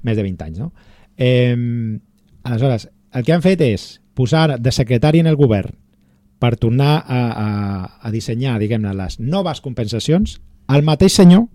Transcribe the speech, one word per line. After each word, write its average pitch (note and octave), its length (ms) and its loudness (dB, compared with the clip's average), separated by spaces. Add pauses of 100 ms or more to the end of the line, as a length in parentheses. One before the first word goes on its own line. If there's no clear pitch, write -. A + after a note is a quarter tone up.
més A2 140 -2
de G#2+ 80 -2
vint F#2 160 -6
anys, D#2 180 -12
no? D3+ 140 -10 (440)
Em, A#2+ 800 0 (460)
aleshores, A#2+ 440 -2 (240)
el B2+ 140 -6
que D#3 80 2
han E3+ 80 0
fet F3+ 180 2
és A2+ 400 -2 (140)
posar D3 460 0
de A#2+ 120 -2
secretari C3+ 480 2
en E3 60 2
el D#3 100 2
govern A2+ 380 0 (640)
per A#2 180 0
tornar C#3 480 0
a, B2 160 -2 (140)
a, G2+ 640 -6
a A#2 140 -10
dissenyar, A#2 480 -4
diguem-ne, G#2+ 320 -2
les F#2+ 260 -8
noves E3 400 -4
compensacions, B2 800 -4 (280)
el C#3+ 180 4
mateix D#3+ 260 4
senyor G3 420 6